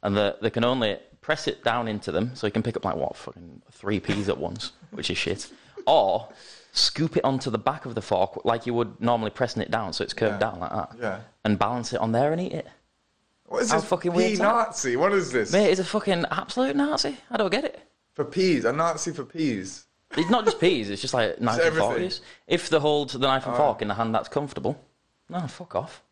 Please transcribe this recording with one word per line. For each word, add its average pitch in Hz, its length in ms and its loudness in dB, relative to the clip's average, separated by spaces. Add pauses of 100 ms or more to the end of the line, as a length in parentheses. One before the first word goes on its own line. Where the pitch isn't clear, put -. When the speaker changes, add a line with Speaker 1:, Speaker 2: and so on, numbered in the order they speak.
Speaker 1:
And 101 140 2
the, 104 260 2
they 110 80 2
can 117 140 0
only 120 340 2 (220)
press - 260 -4
it - 180 -4
down 117 240 0
into 104 240 -4
them, 113 220 0
so 110 120 -4
you 101 60 2
can 110 100 0
pick 113 140 -2
up, - 80 -6
like, 95 120 0
what, - 200 -4
fucking - 540 -16
three 98 300 -2
peas 101 280 -2
at 87 100 0
once, 85 340 -6 (100)
<laughs> - 80 -20
which - 200 -6
is 92 80 -2
shit. - 320 -4 (360)
Or 113 420 4 (440)
scoop - 440 0
it - 80 2
onto 131 260 0
the 110 80 0
back 135 280 -2
of 117 80 -10
the 110 80 -4
fork - 420 -2
like 117 220 0
you 120 80 -2
would 117 260 -2
normally 113 300 2
pressing 117 320 -2
it - 80 -4
down, 107 220 -2
so - 120 -2
it's - 100 -8
curved 107 260 0
Speaker 2:
Yeah. 107 100 2
Speaker 1:
down 90 100 -12
like 85 120 -6
that. - 180 -6 (100)
Speaker 2:
Yeah. 104 200 -4 (240)
Speaker 1:
And 104 140 2
balance 113 340 -2
it 120 80 -2
on 110 120 0
there 139 200 4
and 170 80 -2
eat 185 120 -4
it. - 140 -8 (800)
Speaker 2:
What - 160 -2
is 226 80 0
Speaker 1:
How 160 100 4
Speaker 2:
this - 80 -8
Speaker 1:
fucking 180 240 0
Speaker 2:
pea 175 40 0
Speaker 1:
weird 220 160 4
is 196 80 0
that? 190 40 2
Speaker 2:
Nazi? 214 520 2
What 180 160 4
is 170 200 0
this? 113 200 2
Speaker 1:
Mate, 202 180 6
he's 185 80 4
a 185 60 0
fucking 190 460 0
absolute 254 460 -2
Nazi. 285 400 0 (140)
I 233 80 -4
don't 196 120 2
get 254 140 0
it. - 160 -8 (340)
Speaker 2:
For 147 100 -2
peas? 175 400 2
A 117 80 4
Nazi 165 400 -2
for 139 120 -8
peas? 113 600 -4 (320)
Speaker 1:
It's 165 140 0
not 233 140 4
just - 160 2
peas, 135 300 2
it's 101 100 -6
just, 131 140 -4
like, 110 160 4
Speaker 2:
<laughs> - 20 -4
It's - 80 -8
Speaker 1:
knife 117 200 2
and 165 160 4
fork 147 140 4
Speaker 2:
everything. 151 140 -2
Speaker 1:
use. 190 160 -6 (260)
If - 220 0
they 165 100 4
hold 147 320 2
the 135 80 -8
knife 131 280 2
and 120 80 -2
Speaker 2:
Oh. 123 40 2
Speaker 1:
fork 139 240 4
in 104 60 -2
the 101 60 0
hand 110 200 0
that's 104 140 0
comfortable, - 500 -2 (520)
no, 175 160 -6
fuck - 280 -14
off. - 380 -4